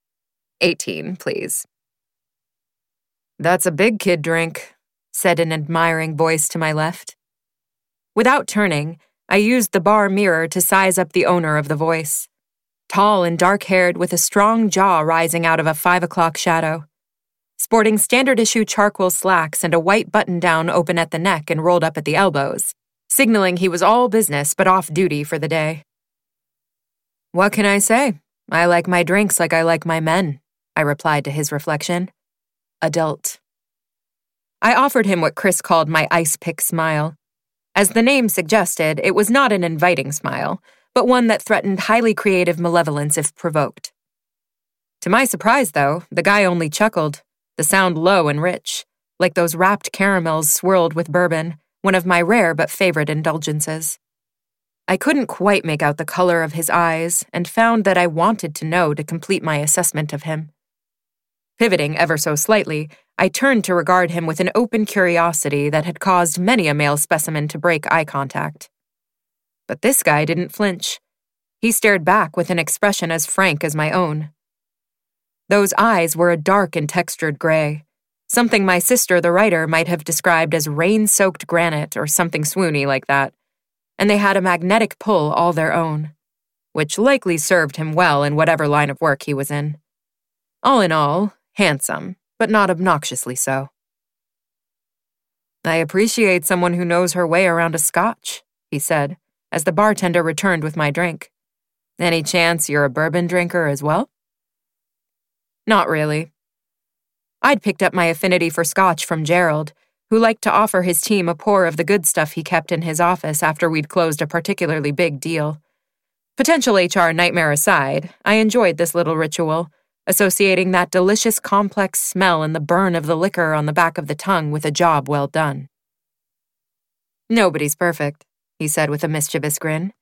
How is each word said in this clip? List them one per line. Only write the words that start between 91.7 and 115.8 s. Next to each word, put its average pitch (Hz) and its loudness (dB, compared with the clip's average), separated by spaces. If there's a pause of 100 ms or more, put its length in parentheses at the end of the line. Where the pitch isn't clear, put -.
but 226 0
not 208 4
obnoxiously 151 -2
so. 135 -4 (2000)
"I 160 0
appreciate 185 0
someone 175 0
who 175 -2
knows 175 0
her 180 0
way 175 2
around 165 0
a 165 -4
scotch," - -4 (280)
he 147 -6
said, 147 -2 (360)
as 160 -4
the 175 0
bartender 180 2
returned 160 -2
with 156 -8
my 151 0
drink. 165 -4 (680)
"Any 165 0
chance 170 0
you're 147 2
a 135 0
bourbon 156 -2
drinker 175 0
as 139 -4
well?" 160 -2 (1600)
Not 208 4
really. 151 -2 (1080)
I'd 269 2
picked 196 -4
up 180 0
my 170 2
affinity 170 0
for 165 -2
scotch 175 0
from 160 -4
Gerald, 156 0 (380)
who 220 2
liked 226 0
to 214 0
offer 202 2
his 175 -2
team 190 0
a 170 -2
pour 190 2
of 160 -4
the 165 -2
good 190 0
stuff 151 -2
he 165 -6
kept 160 -4
in 165 -2
his 160 -4
office 170 -2
after 160 0
we'd 156 -2
closed 160 -2
a 160 -2
particularly 160 -4
big 147 -2
deal. 151 -6 (720)